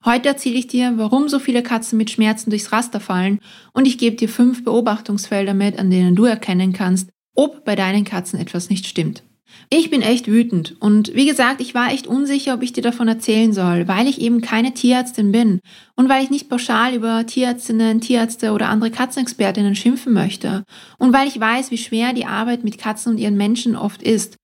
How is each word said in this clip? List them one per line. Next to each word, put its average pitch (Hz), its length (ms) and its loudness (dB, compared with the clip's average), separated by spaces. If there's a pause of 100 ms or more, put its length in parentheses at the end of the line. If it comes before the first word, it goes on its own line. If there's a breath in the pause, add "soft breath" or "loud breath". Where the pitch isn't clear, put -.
Heute 247 240 2
erzähle 262 300 -2
ich 247 80 -4
dir, 247 300 0
warum 247 340 0
so 285 80 0
viele 240 240 0
Katzen 226 340 -4
mit 220 140 0
Schmerzen 220 400 0
durchs 208 220 -4
Raster 226 280 -2
fallen 196 380 -2 (340 loud breath)
und 269 160 4
ich 240 80 0
gebe 233 200 0
dir 220 120 -2
fünf 247 360 2
Beobachtungsfelder 208 920 -2
mit, 196 240 0
an 196 120 2
denen 180 240 4
du 214 120 4
erkennen 190 480 0
kannst, 185 340 -2 (260)
ob 294 300 0
bei 208 100 0
deinen 196 300 0
Katzen 180 340 -8
etwas 175 300 -8
nicht 185 180 -2
stimmt. - 360 -6 (460 soft breath)
Ich 320 220 2
bin 277 100 2
echt 233 280 0
wütend 214 500 0
und 208 360 4
wie 277 120 4
gesagt, 269 340 2
ich 254 140 -10
war 247 180 0
echt 269 140 -6
unsicher, 277 480 -2
ob 240 80 -4
ich 247 100 -6
dir 233 100 -4
davon 233 260 0
erzählen 226 440 2
soll, 175 360 0
weil 202 180 2
ich 269 140 -2
eben 233 200 2
keine 233 340 0
Tierärztin 247 580 0
bin 220 260 4 (380 soft breath)
und 254 120 4
weil 269 140 4
ich 269 80 -2
nicht 277 180 -4
pauschal 240 460 0
über 226 320 -2
Tierärztinnen, 233 720 0
Tierärzte 233 520 0
oder 214 160 0
andere 220 240 0
Katzenexpertinnen 214 840 -2
schimpfen 247 380 0
möchte 196 500 -2 (360 loud breath)
und 254 140 4
weil 269 140 4
ich 277 120 -6
weiß, 240 340 0
wie 226 60 -6
schwer 233 340 -2
die 247 140 -4
Arbeit 240 360 -4
mit 214 160 -6
Katzen 214 340 -4
und 214 60 0
ihren 208 180 0
Menschen 220 380 0
oft - 300 -6
ist. - 400 0